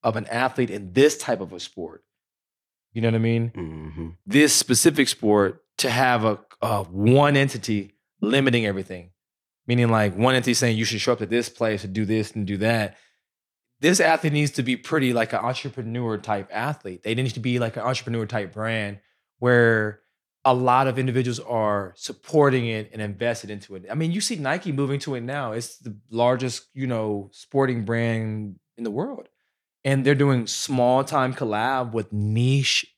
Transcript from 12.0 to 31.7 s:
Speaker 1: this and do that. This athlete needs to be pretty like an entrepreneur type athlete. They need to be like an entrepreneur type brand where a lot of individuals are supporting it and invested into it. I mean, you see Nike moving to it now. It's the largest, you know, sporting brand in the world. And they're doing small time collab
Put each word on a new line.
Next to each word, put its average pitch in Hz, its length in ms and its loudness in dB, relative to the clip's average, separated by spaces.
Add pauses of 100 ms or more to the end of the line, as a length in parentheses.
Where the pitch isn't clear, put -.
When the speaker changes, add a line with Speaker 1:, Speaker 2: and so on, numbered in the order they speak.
Speaker 1:
this 107 280 -2
and 104 140 -6
do 101 100 -4
that. 107 400 -2 (840)
This 180 200 4
athlete 160 320 2
needs 147 200 2
to 127 120 -2
be 123 120 0
pretty 131 360 0
like 113 200 0
an 113 60 0
entrepreneur 113 800 -6
type 98 340 -6
athlete. 107 520 -8
They 110 100 -2
need 127 200 -2
to 120 60 -8
be 123 200 0
like 113 160 -4
an 110 80 -6
entrepreneur 117 420 -4
type 104 260 -6
brand 107 460 -4 (400)
where 117 600 4 (440)
a 131 80 6
lot 127 360 4
of 123 100 -2
individuals 123 400 0
are 104 580 -2
supporting 135 720 2
it 110 260 -6
and 110 80 -10
invested 107 500 -4
into 98 260 -14
it. 92 120 -18
I 110 60 -8
mean, 160 160 -2
you 185 100 -4
see 214 140 -4
Nike 160 380 -4
moving 139 280 -2
to 143 140 -8
it 123 60 -6
now. 123 320 -6
It's 117 260 -10
the 107 180 -14 (140)
largest, 120 640 0
you 135 140 -6
know, 107 440 -4
sporting 127 520 -2
brand 110 720 -4 (180)
in 117 60 -14
the 113 80 -6
world. 202 380 -8 (560)
And 135 200 2
they're 143 120 6
doing 131 320 2
small 127 560 2
time 131 280 0
collab 120 600 -4